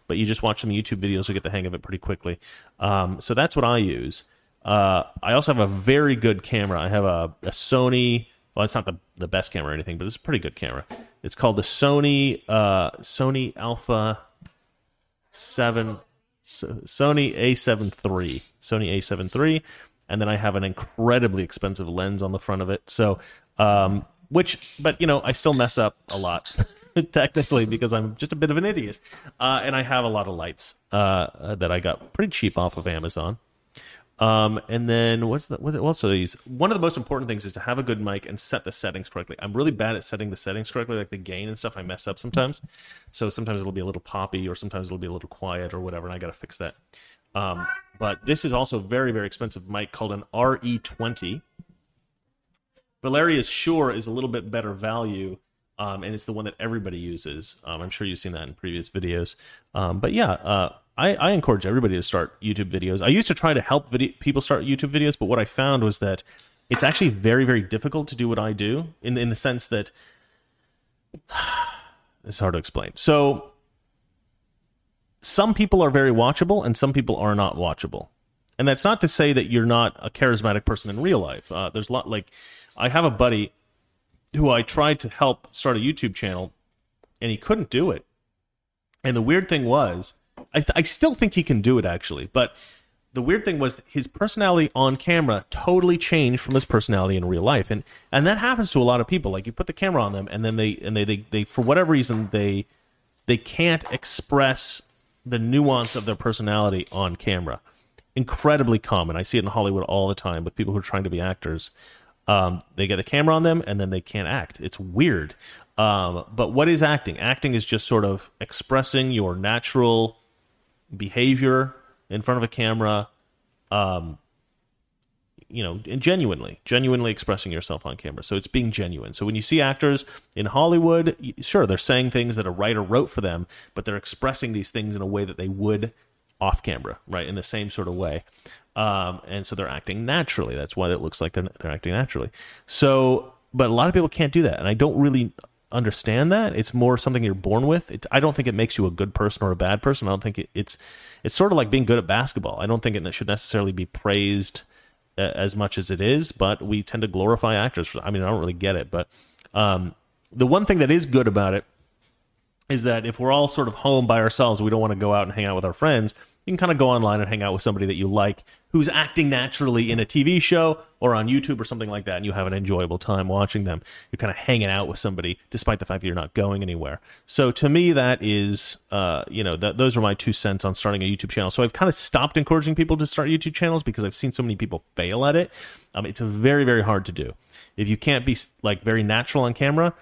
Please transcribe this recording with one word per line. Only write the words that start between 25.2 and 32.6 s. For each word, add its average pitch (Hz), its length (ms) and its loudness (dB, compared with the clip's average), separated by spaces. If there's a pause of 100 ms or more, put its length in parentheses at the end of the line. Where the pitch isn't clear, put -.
I 131 80 -2
still 143 240 2
mess 123 240 2
up 107 180 2 (160)
a 101 60 -4
lot 87 400 -4 (260)
<laughs> - 280 -2
technically 135 540 2
because 113 260 -2
I'm 110 240 -2
just - 160 -8
a 156 40 -4
bit 147 140 0
of 147 60 0
an 175 80 0
idiot. 151 340 -4 (400)
Uh, 131 240 0
and 135 140 -2
I 131 60 0
have 127 220 0
a 117 40 0
lot 104 180 -2
of 95 80 -6
lights, 82 400 -8 (160)
uh, 95 640 0
that 87 160 -2
I 90 80 0
got - 340 -4
pretty 202 180 0
cheap - 280 0
off 90 180 -2